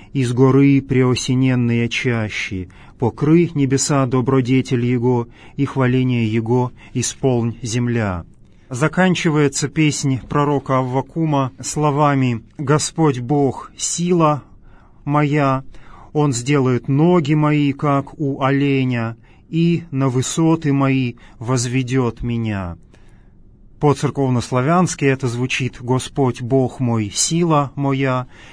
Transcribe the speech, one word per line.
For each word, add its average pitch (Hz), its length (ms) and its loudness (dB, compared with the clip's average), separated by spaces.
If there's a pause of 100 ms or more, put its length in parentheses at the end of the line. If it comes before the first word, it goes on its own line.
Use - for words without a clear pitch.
(120)
из 123 200 0
горы 135 500 6
преосененные 127 1040 0
чащи. 107 800 -4 (300)
Покры 156 560 2
небеса 135 520 0
добродетель 127 800 0
Его, 123 440 0 (260)
и 139 100 -2
хваление 127 640 0
Его 117 460 0 (200)
исполнь 120 720 -2
земля». 113 640 -2 (440)
Заканчивается 151 1000 0
песнь 143 500 0 (100)
пророка 139 520 0
Аввакума 135 800 -2
словами: 139 800 0 (160)
«Господь 147 600 0
Бог, 135 560 -2
сила 165 640 0 (640)
моя, 143 580 0 (500)
Он 147 200 2
сделает 127 560 0
ноги 156 460 2
мои, 147 380 2
как 139 460 -2
у 139 240 -4
оленя, 131 760 0 (320)
и 165 440 0
на 135 160 0
высоты 156 640 0
мои 135 420 0 (240)
возведет 123 840 -2
меня». 110 540 -4 (1040)
По-церковнославянски 139 1200 0
это 131 240 0
звучит: 123 540 -4
«Господь 127 580 -2
Бог 127 400 -2
мой, 113 340 -2
сила 160 600 0
моя, 135 540 -2 (240)